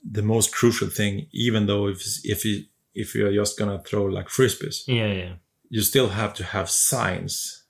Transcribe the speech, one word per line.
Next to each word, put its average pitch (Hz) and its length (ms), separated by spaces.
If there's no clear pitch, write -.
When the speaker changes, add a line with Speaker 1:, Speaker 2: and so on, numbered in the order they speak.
Speaker 1:
the 104 120
most 110 300
crucial 113 360
thing. 101 420
Even 110 360
though 101 200
if, 98 120
if 104 220
you, 104 180
if 104 220
you're 104 180
just 104 260
gonna 101 280
throw, 104 180
like, 95 220
frisbees, - 600
Speaker 2:
Yeah, 113 260
yeah. 90 200
Speaker 1:
you 110 120
still 123 280
have 104 240
to 98 100
have 92 260
signs. - 1000